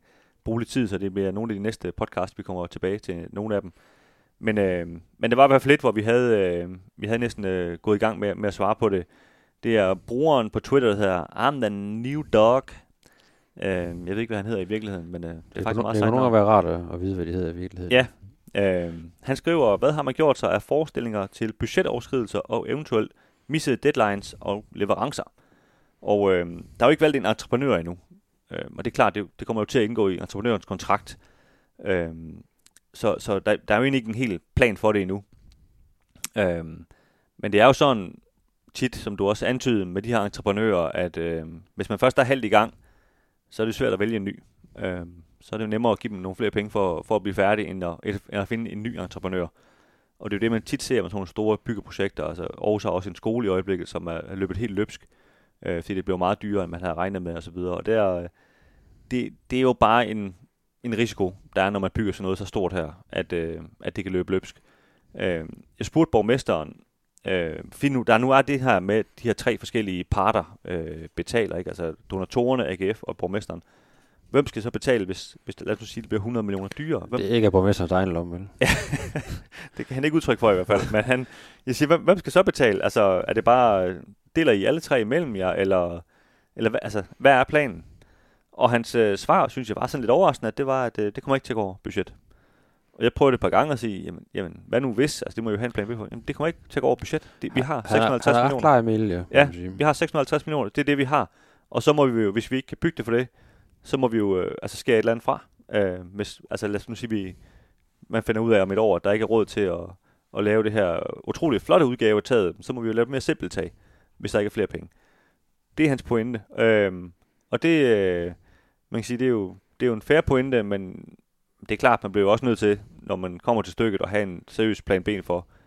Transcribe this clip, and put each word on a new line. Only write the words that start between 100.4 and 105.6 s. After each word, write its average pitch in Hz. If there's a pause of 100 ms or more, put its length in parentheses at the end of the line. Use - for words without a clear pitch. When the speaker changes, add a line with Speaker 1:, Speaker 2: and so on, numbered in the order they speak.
Speaker 1:
millioner. 143
Det -
er 143
det, 143
vi 135
har. 127 (400)
Og 120
så 151
må 147
vi 117
jo, 101
hvis 110
vi 131
ikke 131
kan -
bygge 170
det -
for 117
det, 123 (540)
så -
må 131
vi 113
jo, 98
øh, 80
altså, -
skære 123
et -
eller 110
andet 117
fra. - (300)